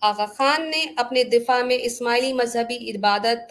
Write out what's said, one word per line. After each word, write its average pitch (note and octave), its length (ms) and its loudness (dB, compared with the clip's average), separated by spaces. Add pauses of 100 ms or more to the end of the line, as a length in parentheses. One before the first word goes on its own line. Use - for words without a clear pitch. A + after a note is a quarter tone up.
आगा G#3 240 2
खान D4 420 0
ने D#4 300 -4
अपने B3 260 2
दिफा A#3+ 380 2
में B3 160 2
इस्माइली A#3+ 540 0
मजहबी A#3+ 420 -2
इबादत A3 760 -2